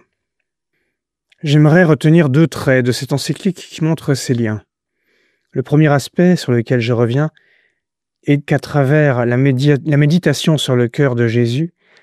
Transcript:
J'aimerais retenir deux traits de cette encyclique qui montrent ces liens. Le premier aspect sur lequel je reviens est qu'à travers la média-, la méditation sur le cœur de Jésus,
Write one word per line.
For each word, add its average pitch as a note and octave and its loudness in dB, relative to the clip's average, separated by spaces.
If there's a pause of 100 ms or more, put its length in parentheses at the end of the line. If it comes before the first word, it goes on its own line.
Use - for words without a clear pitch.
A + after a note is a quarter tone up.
(1400)
J'aimerais D3+ 4
retenir D#3 2
deux D3+ 2
traits C3 -2
de B2 0
cette C3+ -6
encyclique C#3+ -6
qui - -8
montrent D#3 -2
ces C3 -4
liens. G#2+ -4 (920)
Le C3+ -6
premier D3+ 2
aspect F3 0
sur - -4
lequel A#2+ -2
je A#2 -2
reviens A#2+ -2 (920)
est C#3+ 0
qu'à D3 -2
travers C#3 0
la A#2+ -2
média-, C#3 0
la D3+ 0
méditation D3+ 0
sur C3 -2
le A#2+ 0
cœur C3 -2
de A#2+ 0
Jésus, A#2+ -2 (300)